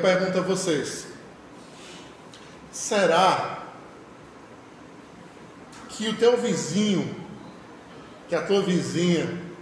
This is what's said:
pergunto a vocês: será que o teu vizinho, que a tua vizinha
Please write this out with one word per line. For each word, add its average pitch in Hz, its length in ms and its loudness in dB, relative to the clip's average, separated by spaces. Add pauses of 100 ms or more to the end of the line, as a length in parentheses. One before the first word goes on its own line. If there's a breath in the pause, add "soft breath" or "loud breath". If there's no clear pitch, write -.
pergunto 185 360 2
a 180 40 2
vocês: 165 640 -2 (1700 loud breath)
será 185 840 4 (2250)
que 214 220 -6
o 214 80 -4
teu 240 180 6
vizinho, 196 800 0 (1120)
que 170 80 -2
a 156 60 0
tua 196 200 2
vizinha 165 800 2 (200)